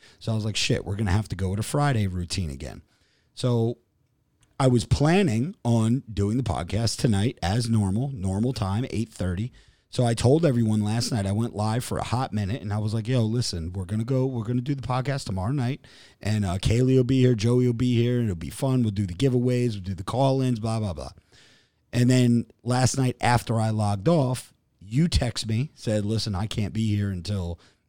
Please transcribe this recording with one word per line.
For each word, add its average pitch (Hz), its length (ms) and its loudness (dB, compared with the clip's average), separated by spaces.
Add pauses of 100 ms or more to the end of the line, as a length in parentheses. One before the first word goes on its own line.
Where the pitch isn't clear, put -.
(180)
So - 140 -6
I - 20 0
was 107 100 -2
like, 107 120 -4
"Shit, - 280 0
we're 98 120 -6
gonna 104 160 -2
have 98 160 0
to - 80 -6
go 92 140 -2
with 101 100 -4
a - 40 -2
Friday 143 420 0
routine 90 440 -4
again." 67 320 -12 (520)
So 120 440 0 (800)
I 135 80 2
was 123 200 6
planning 156 680 2 (100)
on 117 380 4 (100)
doing 101 240 0
the 139 60 0
podcast 92 560 -2
tonight 107 440 2
as 113 260 0
normal, 110 440 2
normal 101 400 -2
time, 104 380 -2
eight 113 220 -4
thirty. 92 400 -4 (380)
So 127 140 0
I 117 100 2
told 143 300 4
everyone 113 380 2
last 110 300 -2
night, 101 140 0
I 98 60 -2
went 113 220 -2
live 110 300 -2
for - 140 -4
a - 60 -4
hot 127 280 -4
minute, 104 280 -4
and 101 120 -6
I 107 60 -2
was 107 140 -2
like, 110 140 -4
"Yo, 127 160 0
listen, 107 500 -2
we're 92 120 -8
gonna 107 200 -4
go, 131 220 0
we're 127 180 -4
gonna 123 180 -2
do 143 120 -4
the 135 120 -8
podcast 131 400 -4
tomorrow 95 260 -2
night, 135 340 -4 (340)
and, 107 240 0
uh, 92 140 -2
Kaylee 127 380 4
will 131 80 6
be 131 160 2
here, 127 140 6
Joey 120 320 2
will 123 60 2
be 123 220 0
here, 120 240 2
and 120 60 0
it'll 98 120 0
be 82 140 -8
fun. 131 320 0
We'll 110 80 2
do 98 160 -2
the 87 80 -6
giveaways, 123 580 2
we'll 101 100 -8
do 95 120 -6
the 87 80 -10
call-ins, 131 580 0
blah, 113 200 -2
blah, 101 140 -2
blah." 65 160 -10 (840)
And 123 180 4
then 120 360 4 (160)
last 127 360 0
night 127 220 0
after 117 400 2
I 110 100 0
logged 104 380 0
off, 135 440 0 (280)
you 120 280 0
text - 380 0
me, 113 280 0
said, 107 320 -2
"Listen, 107 280 -2
I 95 120 -4
can't 104 280 -4
be 110 200 0
here 101 160 0
until 87 480 -6 (300)